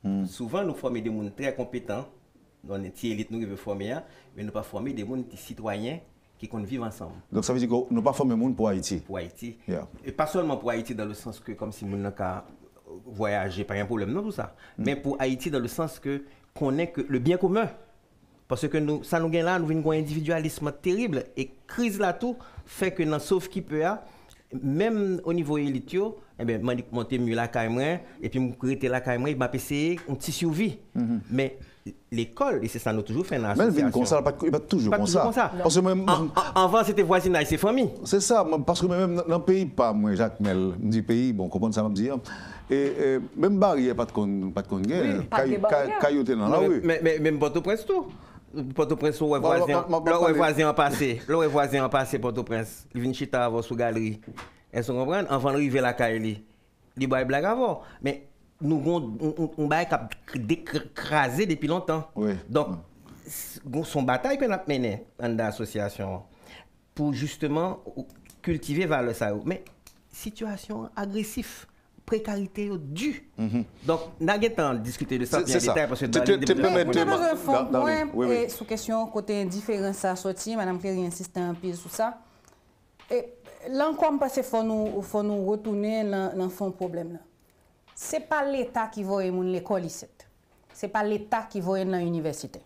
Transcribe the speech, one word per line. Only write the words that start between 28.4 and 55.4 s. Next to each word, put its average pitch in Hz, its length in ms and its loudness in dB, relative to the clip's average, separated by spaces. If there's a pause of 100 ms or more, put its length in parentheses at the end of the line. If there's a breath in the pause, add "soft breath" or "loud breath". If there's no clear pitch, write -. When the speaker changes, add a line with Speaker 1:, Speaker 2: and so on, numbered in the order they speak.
Speaker 2:
la 123 140 0
caille, 123 160 0
moi, 131 140 0
il 135 60 -2
m'a 127 140 0
essayé, 147 560 -2
on 139 80 -2
t'y - 160 -6
survit. 165 480 0 (140)
Speaker 1:
Mhm. 117 280 0 (100)
Speaker 2:
Mais 131 260 -2 (540 loud breath)
l'école, 123 520 0
et 113 40 -2
c'est 117 120 -6
ça, 110 140 0
nous 110 80 0
toujours 123 240 -2
fait 165 120 -2
dans 107 180 0
Speaker 1:
Mais 160 100 4
elle 226 60 4
vient 147 140 4
Speaker 2:
l'association. 120 60 4
Speaker 1:
comme 123 140 2
ça, 147 160 4
pas, 139 120 2
pas - 260 0
toujours 135 320 2
Speaker 2:
Pas 208 60 4
Speaker 1:
comme 202 80 2
Speaker 2:
toujours 175 160 4
Speaker 1:
ça. - 40 4
Speaker 2:
comme 233 80 0
ça. 233 180 2 (100)
Speaker 1:
Parce 165 140 4
que 185 40 8
même, 185 280 2
Speaker 2:
En, 165 200 4
en, 185 380 4
avant, 185 180 6
c'était 190 180 4
voisinage, 180 460 4
c'est 156 100 2
famille. 220 320 4 (140)
Speaker 1:
C'est 196 160 4
ça, 208 240 6
moi, 156 200 2
parce 170 180 2
que 180 40 4
même 180 300 4
dans, 175 100 0
dans 165 120 2
le 170 60 0
pays, 185 220 6
pas 123 280 4
moi, 104 200 4
Jacques 107 260 2
Mel, 101 180 2
me 95 340 0
dit 110 100 2
pays, 120 320 2
bon, 95 160 -2
comment 107 220 0
ça 107 120 0
me 107 100 0
dit, 107 160 0
hein. 135 100 -2 (500 loud breath)
Et, 135 60 4 (240)
et 135 200 4 (160)
même 196 220 4
barrière, 139 380 4
pas 117 100 0
de - 60 -12
con-, 98 420 0
pas 101 80 -2
de - 60 -8
con-, 98 180 -2
Speaker 3:
Oui, 123 80 0
Speaker 1:
hein. 104 360 0
Speaker 3:
pas - 160 4
de 131 40 2
Speaker 1:
Caillou-, 156 120 2
Speaker 3:
barrière. 147 260 4 (120)
Speaker 1:
ca-, 143 80 4
caillouté 131 280 4
dans 107 120 2
la 139 100 4
Speaker 2:
Non, 185 40 6
mais, 196 60 4
Speaker 1:
rue. 151 160 4
Speaker 2:
mais, 165 200 4
mais 160 160 4
même 151 200 2
Port-au-Prince, 165 460 0
tout. 381 220 0 (680 loud breath)
Port-au-Prince, 151 480 2
ouais, 147 180 4
Speaker 1:
Bon, 135 80 2
Speaker 2:
voisin, 170 200 6
Speaker 1:
ma, 143 200 2
ma, 175 120 2
ma, 160 100 0
Speaker 2:
là, 165 80 6
ouais, 175 40 4
Speaker 1:
parler. 160 160 6
Speaker 2:
voisin 151 320 4
en 147 40 2
passé, 143 540 2
là, 156 100 2
ouais, 165 100 4
voisin 139 380 4
en 127 40 0
passé, 135 300 2
Port-au-Prince. 113 760 -4
Il 123 60 -2
vient 127 120 0
chita 127 320 0
avant 117 160 0
sous 117 140 -6
galerie. 110 460 0 (500 loud breath)
Elles 120 120 -2
sont 123 120 -2
comprendre, 160 360 0
avant 139 200 2